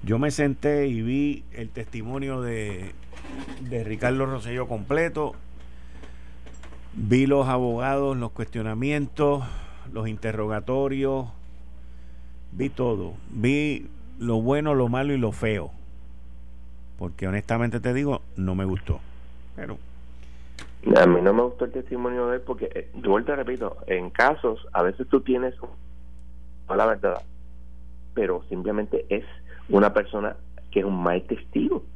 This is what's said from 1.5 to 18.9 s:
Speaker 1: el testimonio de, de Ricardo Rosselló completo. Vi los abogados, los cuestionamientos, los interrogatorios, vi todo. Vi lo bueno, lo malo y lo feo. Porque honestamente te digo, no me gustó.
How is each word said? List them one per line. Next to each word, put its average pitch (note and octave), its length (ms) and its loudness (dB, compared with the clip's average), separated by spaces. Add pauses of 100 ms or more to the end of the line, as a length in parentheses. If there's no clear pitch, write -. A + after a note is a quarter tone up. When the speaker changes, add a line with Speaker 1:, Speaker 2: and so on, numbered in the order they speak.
Speaker 1:
el A2+ 160 -8
testimonio B2+ 720 -6
de, G#2 500 -4 (720)
de A#2+ 220 -4
Ricardo B2 440 2
Rosselló B2+ 400 -4
completo. D3 680 0 (1600)
Vi A2 300 6
los C#3 220 6
abogados, C3 680 2
los A#2+ 160 -2
cuestionamientos, C3 1120 0 (480)
los A2+ 160 -4
interrogatorios, A#2 1160 0 (1300)
vi C3 180 -2
todo. G2+ 440 0 (180)
Vi C#3+ 560 2 (320)
lo A#2 240 2
bueno, D3 320 4
lo B2 140 6
malo C3+ 220 2
y C#3 60 4
lo A2+ 140 2
feo. G2+ 400 0 (1300)
Porque F2+ 280 -4
honestamente A2+ 520 2
te B2 160 2
digo, C#3 260 0 (160)
no F#2 160 0
me F#2+ 120 2
gustó. - 340 0 (560)